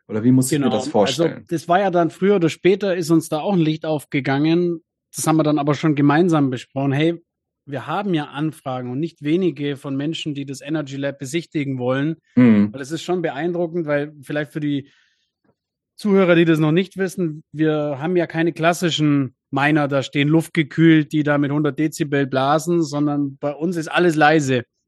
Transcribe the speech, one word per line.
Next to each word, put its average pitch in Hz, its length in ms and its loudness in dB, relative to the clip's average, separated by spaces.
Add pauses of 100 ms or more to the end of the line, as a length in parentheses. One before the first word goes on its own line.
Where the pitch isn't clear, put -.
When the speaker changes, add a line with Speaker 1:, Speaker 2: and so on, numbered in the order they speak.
Speaker 1:
Oder 107 160 -6
wie 127 80 4
muss 127 200 4
ich 151 80 0
mir 135 60 0
Speaker 2:
Genau. 110 100 0
Speaker 1:
das - 120 -4
vorstellen? 127 460 0
Speaker 2:
Also - 160 -18
das 165 180 -6
war 170 120 4
ja 196 100 0
dann 170 220 2
früher 202 240 2
oder 165 140 2
später, 190 460 0
ist 165 140 -2
uns 160 200 2
da 156 100 -2
auch 196 140 -2
ein 175 60 2
Licht 156 260 0
aufgegangen. 156 960 0 (340)
Das - 100 -6
haben 156 120 2
wir 156 60 4
dann 151 140 2
aber 147 160 0
schon 151 220 0
gemeinsam 143 560 2
besprochen. 135 400 -4
Hey, 165 320 0 (440)
wir 135 200 -12
haben 185 260 -4
ja 147 120 -2
Anfragen 131 640 -8
und 131 80 -6
nicht 160 240 -8
wenige 147 540 -2
von 139 180 -8
Menschen, 151 400 -6
die 139 100 -10
das 135 160 -12
Energy 143 360 -6
Lab 139 200 -6
besichtigen 135 600 -6
wollen. 135 380 -2 (180)
Speaker 1:
Mhm. 107 360 6
Speaker 2:
Weil 139 100 -12
es 135 100 -12
ist 160 100 -6
schon 180 220 -4
beeindruckend, 165 640 -4
weil 147 340 -2
vielleicht 151 300 -6
für 160 80 -8
die 143 320 -4 (1040)
Zuhörer, 190 400 4
die 170 100 6
das 160 140 4
noch 156 120 2
nicht 185 260 0
wissen, 170 440 -4 (100)
wir 151 460 -2
haben 165 180 -4
ja 170 120 0
keine 165 260 -2
klassischen 151 800 0 (160)
Miner 147 380 2
da 135 160 0
stehen, 143 240 -2
luftgekühlt, 160 840 2
die 151 100 0
da 147 160 0
mit 143 120 0
hundert 147 280 -2
Dezibel 143 480 -2
blasen, 151 560 0
sondern 147 560 -2
bei 143 160 -4
uns 165 200 -4
ist 156 120 -6
alles 165 280 2
leise. 151 500 2 (220)